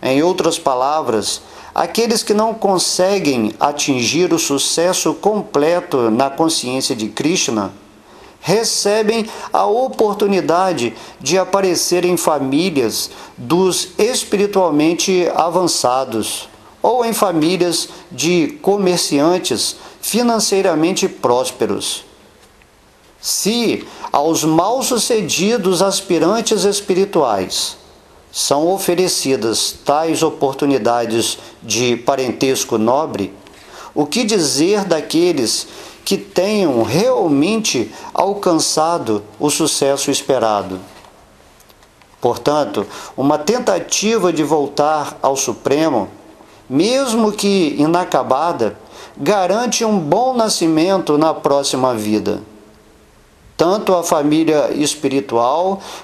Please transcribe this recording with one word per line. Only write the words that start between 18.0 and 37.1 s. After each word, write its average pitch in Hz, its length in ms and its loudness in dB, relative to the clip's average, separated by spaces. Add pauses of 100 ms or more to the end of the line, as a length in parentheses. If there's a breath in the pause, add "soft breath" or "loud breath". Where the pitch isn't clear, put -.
de 151 520 0
comerciantes 175 1120 0 (240 loud breath)
financeiramente 196 1040 0
prósperos. 120 1000 -2 (1160)
Se 214 680 -2 (240 loud breath)
aos 151 320 0
mal-sucedidos 190 1400 0
aspirantes 190 840 0
espirituais 180 1120 0 (540)
são 147 360 0
oferecidas 165 1040 0 (100)
tais 156 380 0
oportunidades 120 1160 0 (240 loud breath)
de 117 340 0
parentesco 131 840 0
nobre, 120 560 0 (580 loud breath)
o 147 140 0
que 220 180 -2
dizer 190 600 2
daqueles 160 840 0 (380 loud breath)
que 196 120 0
tenham 185 640 0
realmente 175 1120 0 (220 loud breath)